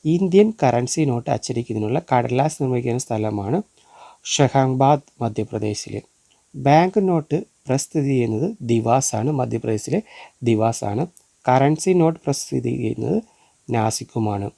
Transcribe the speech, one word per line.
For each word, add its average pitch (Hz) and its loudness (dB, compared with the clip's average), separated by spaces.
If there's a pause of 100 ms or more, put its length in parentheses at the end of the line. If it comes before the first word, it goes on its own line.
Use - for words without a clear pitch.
ഇന്ത്യൻ 190 4 (100)
കറൻസി 127 0
നോട്ട് 127 0
അച്ചടിക്കുന്നതിനുള്ള 117 -4 (160)
കടലാസ് 123 0
നിർമ്മിക്കുന്ന 123 -2
സ്ഥലമാണ് 107 -4 (640)
ഷഹാബാദ്, 135 2
മധ്യപ്രദേശിൽ. 107 -6 (540)
ബാങ്ക് 170 4
നോട്ട് 165 0 (240)
പ്രസ് 135 0
സ്ഥിതി 143 -2
ചെയ്യുന്നത് 127 0
ദിവാസാണ്, 117 0
മധ്യപ്രദേശിലെ 117 -4 (420)
ദിവാസാണ്. 113 0 (400)
കറൻസി 139 2
നോട്ട് 165 2
പ്രസ് - -4
സ്ഥിതി 123 -4
ചെയ്യുന്നത് 123 -2 (460)
നാസിക്കുമാണ്. 110 -2